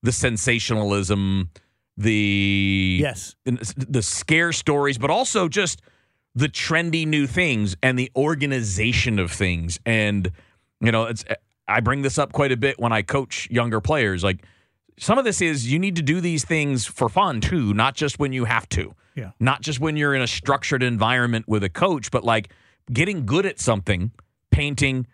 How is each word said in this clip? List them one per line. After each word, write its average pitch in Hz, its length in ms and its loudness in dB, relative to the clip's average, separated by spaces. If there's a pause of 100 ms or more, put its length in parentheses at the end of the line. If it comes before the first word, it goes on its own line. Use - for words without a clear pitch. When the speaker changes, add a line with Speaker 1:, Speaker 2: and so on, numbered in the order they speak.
Speaker 1:
The 120 80 0
sensationalism, 101 1400 0 (480)
the 98 1040 2
Speaker 2:
Yes. 135 340 -6 (100)
Speaker 1:
the 123 580 -2
scare 165 500 0
stories, 143 440 0
but 139 120 -2
also 202 400 0
just 185 320 -2 (540)
the 131 120 2
trendy 165 600 0
new 151 180 2
things 120 560 0
and 131 160 2
the 127 180 -2
organization 127 1000 0
of 87 140 0
things. 85 540 -2
And, 104 460 0 (480)
you 113 120 2
know, 113 140 2
it's, 113 200 -8 (420)
I 107 120 2
bring 127 240 0
this 135 160 -2
up 143 120 0
quite 139 200 2
a 123 60 0
bit 135 220 -2
when 117 140 0
I 107 80 2
coach - 480 -4
younger 117 320 0
players. 104 420 0
Like, 95 220 -2 (540)
some 226 180 2
of 269 80 2
this 202 160 0
is 139 300 0
you 156 80 2
need 190 160 0
to 165 80 0
do 156 180 2
these 165 240 -2
things 143 400 0
for - 240 0
fun, 170 320 0
too, 117 320 0
not 117 220 2
just 147 240 -2
when 139 140 0
you 127 120 -2
have 113 240 0
to. - 240 -4 (220)
Speaker 2:
Yeah. 104 240 -10
Speaker 1:
Not 131 220 2
just 135 180 -6
when 151 180 -2
you're 147 160 2
in 135 80 2
a 120 60 0
structured 135 560 0
environment 120 640 2
with 104 160 2
a 95 60 -2
coach, 165 420 0
but, - 120 0
like, 110 260 2 (440)
getting 165 320 0
good 156 220 2
at - 120 -8
something, 101 520 0 (400)
painting, 139 640 0